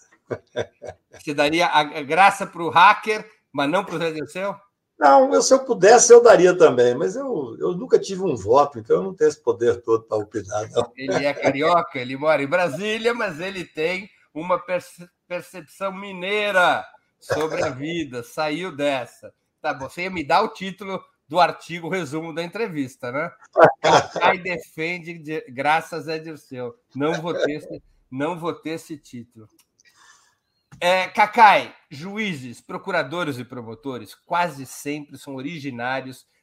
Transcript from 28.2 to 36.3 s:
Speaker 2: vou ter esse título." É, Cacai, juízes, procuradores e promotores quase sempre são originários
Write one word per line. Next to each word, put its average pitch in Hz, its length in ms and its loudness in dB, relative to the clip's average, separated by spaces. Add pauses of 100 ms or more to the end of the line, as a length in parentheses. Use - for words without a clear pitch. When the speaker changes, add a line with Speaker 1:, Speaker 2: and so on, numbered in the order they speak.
Speaker 2:
vou 165 140 -6
ter 151 180 -12
esse 160 260 -12
título." 113 500 -20 (1300)
É, 180 280 0
Cacai, 196 640 4 (160)
juízes, 160 720 -10
procuradores 165 760 -4
e 127 40 -10
promotores 113 680 -12
quase 170 500 -4
sempre 143 540 -12
são 139 180 -16
originários 131 920 -8 (160)